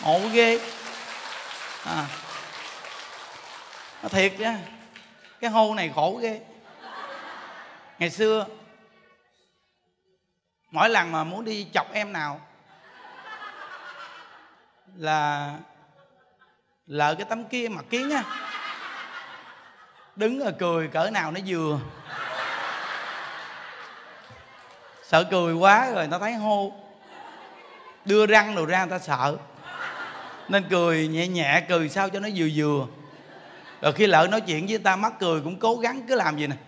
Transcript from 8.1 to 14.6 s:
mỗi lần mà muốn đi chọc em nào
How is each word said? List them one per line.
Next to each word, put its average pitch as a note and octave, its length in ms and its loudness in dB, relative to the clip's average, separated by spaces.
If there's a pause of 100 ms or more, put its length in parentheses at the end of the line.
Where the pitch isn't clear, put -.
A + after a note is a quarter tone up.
mỗi E3+ 180 6
lần F3+ 220 4
mà D#3+ 120 0
muốn F#3+ 220 -6
đi G#3+ 280 -6
chọc - 200 0
em G#3 200 -4
nào D3+ 280 -6 (2500)